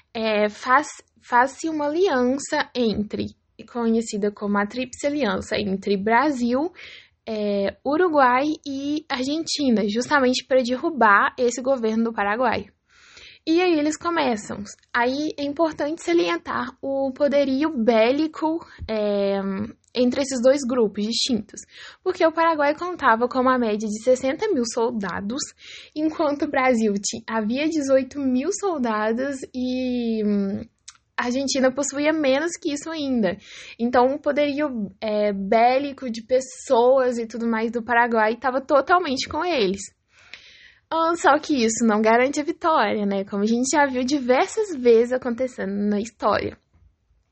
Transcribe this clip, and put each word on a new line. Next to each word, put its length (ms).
é, 340
faz, 400
faz-se 480
uma 180
aliança 880
entre, 520
conhecida 680
como 280
a 80
Tríplice 400
Aliança 520
entre 380
Brasil, 760
é, 580
Uruguai 640
e 420
Argentina, 800
justamente 580
pra 160
derrubar 760
esse 240
governo 420
do 80
Paraguai. 540
E 140
aí 160
eles 180
começam. 680
Aí 460
é 60
importante 580
salientar 800
o 300
poderio 580
bélico, 880
é, 500
entre 260
esses 220
dois 260
grupos 360
distintos, 560
porque 240
o 60
Paraguai 420
contava 540
com 120
uma 180
média 300
de 140
sessenta 460
mil 160
soldados, 680
enquanto 480
o 80
Brasil 440
ti-, 320
havia 420
dezoito 520
mil 320
soldados 840
e, 680
hum, 360
a 80
Argentina 480
possuía 400
menos 480
que 120
isso 180
ainda. 480
Então, 360
o 40
poderio, 800
é, 320
bélico 800
de 120
pessoas 920
e 100
tudo 200
mais 260
do 100
Paraguai 540
tava 240
totalmente 680
com 140
eles. 380
Ah, 260
só 220
que 260
isso 200
não 180
garante 360
a 60
vitória, 640
né? 180
Como 180
a 40
gente 280
já 120
viu 180
diversas 720
vezes 360
acontecendo 600
na 260
história. 580